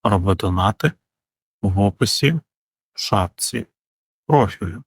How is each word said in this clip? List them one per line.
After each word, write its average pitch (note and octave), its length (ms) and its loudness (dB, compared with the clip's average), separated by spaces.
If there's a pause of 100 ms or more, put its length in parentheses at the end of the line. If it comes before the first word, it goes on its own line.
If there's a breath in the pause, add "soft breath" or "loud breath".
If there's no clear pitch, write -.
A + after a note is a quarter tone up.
Роби F#2+ 320 2
донати F#2+ 560 -2 (680)
в F#2+ 180 0
описі G#2 520 0 (640)
в - 60 -14
шапці - 680 -2 (580)
профілю G2 600 0